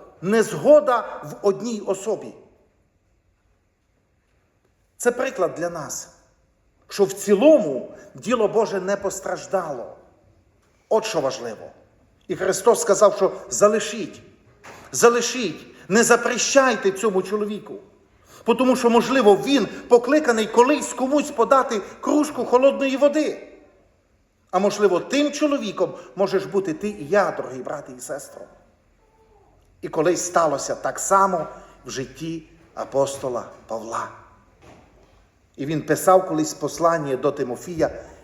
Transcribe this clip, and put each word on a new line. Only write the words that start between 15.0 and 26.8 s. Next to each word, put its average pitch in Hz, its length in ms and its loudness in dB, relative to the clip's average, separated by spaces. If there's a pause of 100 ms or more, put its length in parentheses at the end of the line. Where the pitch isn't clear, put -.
не 220 160 4
запрещайте 240 880 2
цьому 190 300 0
чоловіку. 208 520 -6 (720)
Бо 233 100 2
тому 254 200 4
що, 240 140 2
можливо, 226 460 6
він 254 320 0 (200)
покликаний 240 600 4
колись 262 460 2
комусь 269 380 -2
подати 233 500 2 (200)
кружку 269 440 -2
холодної 269 520 2
води. 285 500 0 (1040)
А 180 80 0
можливо, 196 400 2
тим 277 320 0
чоловіком 220 600 -2 (220)
можеш 190 300 0
бути 190 280 -2
ти 208 160 -6